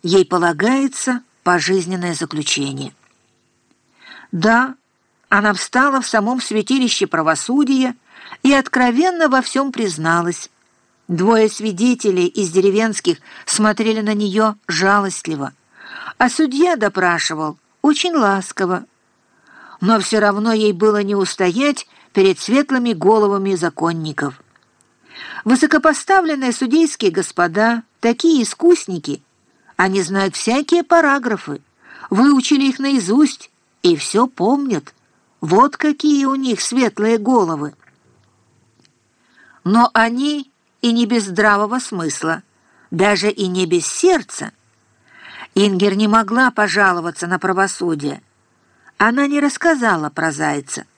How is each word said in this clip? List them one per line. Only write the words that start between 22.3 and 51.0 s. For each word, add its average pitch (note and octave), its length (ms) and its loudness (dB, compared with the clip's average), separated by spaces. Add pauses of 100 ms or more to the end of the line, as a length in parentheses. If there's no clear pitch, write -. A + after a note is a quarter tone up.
светлыми B3+ 540 0
головами G3 640 2
законников. D#3+ 840 -4 (1000)
Высокопоставленные D4+ 1080 2
судейские C4 600 0
господа, G3 720 -2 (160)
такие B3 420 2
искусники, F#3 800 0 (560)
они F#3+ 240 0
знают F#3+ 340 -2
всякие D4 480 0
параграфы, C#4 800 0 (480)
выучили C4+ 560 4
их C4 140 0
наизусть C4+ 720 0 (320)
и F3 120 4
всё G#3+ 320 0
помнят. B3+ 640 -2 (480)
Вот F3+ 360 4
какие D4 480 2
у C4+ 100 0
них C4 260 -2
светлые A3+ 580 0
головы. E3+ 560 0 (1900)
Но A3+ 300 4
они C4 560 0 (320)
и A#3 100 0
не A#3 140 2
без A3 200 0
здравого G#3 540 0
смысла, E3 640 -6 (480)
даже G3 380 2
и G3+ 180 -4
не F3+ 180 -2
без E3 200 0
сердца. - 640 -2 (1040)
Ингер G3 400 2
не G#3+ 120 2
могла A3+ 440 2
пожаловаться F3+ 760 0
на F3+ 120 -2
правосудие. F3+ 840 -2 (760)
Она A#3+ 300 2
не C#4+ 120 -2
рассказала A#3+ 680 0
про D#3+ 220 -4
зайца. C#3+ 540 -6 (120)